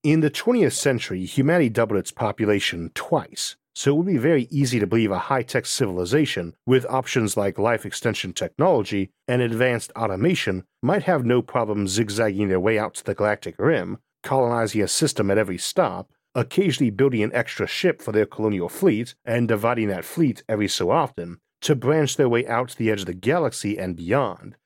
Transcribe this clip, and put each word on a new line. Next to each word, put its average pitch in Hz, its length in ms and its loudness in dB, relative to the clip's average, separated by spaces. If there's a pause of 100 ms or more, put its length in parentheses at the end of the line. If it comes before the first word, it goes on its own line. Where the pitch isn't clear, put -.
In 156 180 4
the 151 80 4
twentieth 208 440 2
century, 107 520 -2
humanity 143 440 2
doubled 107 300 0
its - 120 -6
population 101 840 -2
twice, - 600 -4 (200)
so - 160 0
it 147 60 2
would 180 100 0
be 175 100 2
very 127 320 2
easy 131 300 0
to 101 80 2
believe 110 240 2
a 92 80 -2
high-tech 127 460 -2
civilization 90 920 -2 (100)
with 123 240 4
options 123 480 0
like 101 220 -2
life 110 260 0
extension 98 480 -4
technology 107 800 0 (160)
and 123 140 0
advanced 120 540 0
automation 104 680 0 (180)
might 160 220 0
have 151 220 0
no 120 160 4
problem 104 460 -2
zigzagging 104 600 0
their 92 120 2
way 104 200 2
out - 160 -4
to - 80 -12
the 98 100 -4
galactic 104 460 -2
rim, 104 400 0 (240)
colonizing 117 580 0
a 95 60 2
system 110 440 0
at 101 60 4
every 98 220 0
stop, 98 520 -2 (240)
occasionally 127 540 0
building 120 340 2
an 107 100 -2
extra 113 320 -2
ship - 360 -2
for 117 100 -8
their 104 140 2
colonial 101 440 -2
fleet 120 460 0 (100)
and 120 220 0
dividing 113 400 0
that 90 180 -4
fleet 143 440 0
every 107 180 0
so 90 240 0
often 87 480 -2 (220)
to 151 140 2
branch 139 420 0
their 135 120 4
way 117 180 2
out 120 220 -2
to - 80 -16
the 110 140 2
edge 101 100 -2
of 92 40 -6
the 90 80 -6
galaxy 107 640 -2
and 92 180 -6
beyond 95 600 -4 (100)